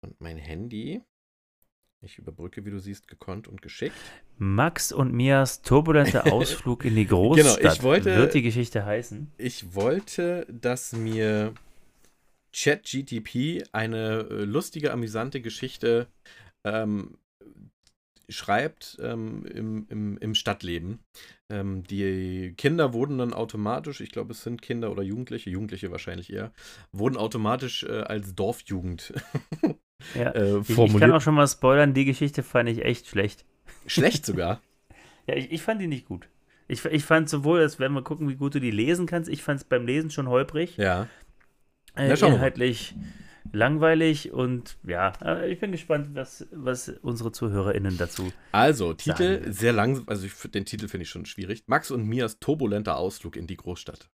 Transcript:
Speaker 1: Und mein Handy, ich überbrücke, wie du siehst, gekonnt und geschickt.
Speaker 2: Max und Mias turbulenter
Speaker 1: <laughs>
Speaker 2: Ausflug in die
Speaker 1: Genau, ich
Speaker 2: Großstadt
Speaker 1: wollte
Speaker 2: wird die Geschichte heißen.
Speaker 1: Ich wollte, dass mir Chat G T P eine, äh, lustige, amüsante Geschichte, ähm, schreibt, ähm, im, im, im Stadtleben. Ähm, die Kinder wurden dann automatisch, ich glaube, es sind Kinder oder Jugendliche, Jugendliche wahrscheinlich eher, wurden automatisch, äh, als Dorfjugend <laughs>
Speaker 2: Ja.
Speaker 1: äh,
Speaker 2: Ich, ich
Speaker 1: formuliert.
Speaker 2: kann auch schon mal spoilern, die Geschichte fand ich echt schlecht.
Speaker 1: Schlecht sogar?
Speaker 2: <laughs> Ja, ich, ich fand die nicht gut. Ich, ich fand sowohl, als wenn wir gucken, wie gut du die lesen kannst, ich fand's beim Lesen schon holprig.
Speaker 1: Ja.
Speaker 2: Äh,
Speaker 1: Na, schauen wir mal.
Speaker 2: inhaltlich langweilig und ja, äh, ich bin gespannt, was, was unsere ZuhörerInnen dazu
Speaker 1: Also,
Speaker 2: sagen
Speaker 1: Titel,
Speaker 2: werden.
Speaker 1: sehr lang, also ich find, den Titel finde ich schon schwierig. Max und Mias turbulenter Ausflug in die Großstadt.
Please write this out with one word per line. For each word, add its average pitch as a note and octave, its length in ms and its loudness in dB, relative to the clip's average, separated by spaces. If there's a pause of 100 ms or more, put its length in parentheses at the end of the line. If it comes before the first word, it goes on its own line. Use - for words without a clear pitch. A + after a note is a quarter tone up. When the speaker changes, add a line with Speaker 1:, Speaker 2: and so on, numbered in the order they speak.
Speaker 1:
Und - 180 -18
mein E2 160 -12
Handy, A2 640 -10 (1000)
ich - 140 -20
überbrücke, E2+ 480 -14
wie G#2 40 -10
du G2+ 80 -8
siehst, G2 300 -14
gekonnt - 400 -14
und - 140 -18
geschickt. - 340 -8 (400)
Speaker 2:
Max G#2 560 0
und C3 220 2
Mias C3+ 480 4
turbulenter D3 640 6
Speaker 1:
<laughs> D3+ 60 8
Speaker 2:
Ausflug - 520 0
in A2+ 100 2
die G#2+ 120 6
Speaker 1:
Genau, G#2 300 6
ich D#3 60 12
Speaker 2:
Großstadt G#2+ 400 6
Speaker 1:
wollte F#3 340 4
Speaker 2:
wird F3 180 6
die C#3+ 80 6
Geschichte A#2 420 0
heißen. A2+ 540 -6
Speaker 1:
Ich G#2 360 -10
wollte, E3+ 760 -2
dass A#2+ 420 -4
mir A2 600 0 (1000)
Chat D3 320 0
G C3+ 180 -6
T A#2 200 -8
P D3+ 500 -4
eine, A2 580 -4
äh, G#2 140 -4
lustige, C#3+ 480 -4
amüsante A#2 480 -6
Geschichte, A#2 680 -2 (600)
ähm, G#2+ 500 -4 (1120)
schreibt, - 720 -4
ähm, A2+ 460 -8
im, A2 420 -8
im, G#2 300 -6
im A2 160 -6
Stadtleben. F#2 680 -8 (500)
Ähm, G2 340 -6
die F#2 720 -6
Kinder C#3+ 360 2
wurden C3 260 -2
dann A#2+ 140 -2
automatisch, A#2 680 -4
ich - 100 -14
glaube, G#2+ 220 -10
es - 100 -16
sind A#2 200 -8
Kinder A#2 280 -6
oder G2 120 -6
Jugendliche, A2+ 480 -8
Jugendliche G2 400 -6
wahrscheinlich F2+ 420 -10
eher, G2+ 200 -8 (400)
wurden A#2+ 240 -2
automatisch, A2 680 -2
äh, A2 160 -6
als G2+ 340 -6
Dorfjugend F#2 800 -6 (500)
<laughs> - 520 -6
Speaker 2:
Ja. A#2+ 180 0
Speaker 1:
äh, G2+ 280 2
Speaker 2:
Ich, G#2 100 -6
ich A2+ 40 2
Speaker 1:
formuliert. G#2+ 260 8
Speaker 2:
kann - 120 10
auch D#3+ 100 6
schon D#3 120 4
mal C#3+ 140 6
spoilern, C#3 460 6
die C3+ 100 4
Geschichte C#3 380 0
fand A#2 260 2
ich A2+ 160 -2
echt - 220 0
schlecht. - 380 -2 (420)
Speaker 1:
Schlecht - 400 2
sogar? F2+ 400 -2
Speaker 2:
<laughs> - 40 -20 (560)
Ja, C#3 100 -2
ich, C3 160 -4
ich D#3+ 100 -6
fand A3 180 -2
die F#3 60 -2
nicht C#3 180 -4
gut. - 240 -12 (400)
Ich, - 160 -8
ich D3+ 180 0
fand D#3+ 280 4
sowohl, D#3 300 2
als D3+ 180 2
wenn C3+ 160 0
wir C3+ 80 -2
gucken, D3 260 -6
wie C3+ 80 -4
gut C#3 180 -4
du C#3+ 60 0
die B2 100 0
lesen D3+ 360 2
kannst, E3 240 -4
ich D3+ 120 -6
fand's C#3 220 -4
beim A#2+ 220 0
Lesen D3+ 240 -2
schon C3+ 180 -4
holprig. B2+ 480 0
Speaker 1:
Ja. F#2+ 280 2 (880)
Speaker 2:
Äh, C3+ 140 0
Speaker 1:
Na, C#3 80 6
schauen F#3+ 120 6
wir - 40 -
mal. A#2+ 40 8
Speaker 2:
inhaltlich B2 580 0 (580)
langweilig D#3 800 4
und B2 440 -4 (100)
ja, F2+ 260 0 (100)
äh, - 280 -2
ich F3 100 -6
bin G3+ 120 -4
gespannt, D3 400 -2
was, - 380 -12
was B2+ 400 -6 (100)
unsere A#2 320 -4
ZuhörerInnen G2+ 640 0
dazu F2+ 360 -4 (200)
Speaker 1:
Also, A2+ 360 4
Speaker 2:
sagen D#2+ 100 -4
Speaker 1:
Titel, - 240 -2
Speaker 2:
werden. F#3 320 0
Speaker 1:
sehr A2+ 180 2
lang, A#2 360 2
also G2 180 -6
ich G2+ 60 -10
find, - 220 -16
den G2 120 -2
Titel G#2+ 220 -8
finde F2+ 160 -8
ich - 60 -14
schon E2+ 140 -12
schwierig. G2 440 -10
Max C#3+ 220 0
und A#2+ 160 -4
Mias A2+ 320 -2
turbulenter G#2+ 600 -2
Ausflug F2 380 -6
in E2+ 100 -10
die F2 100 -10
Großstadt. - 640 -14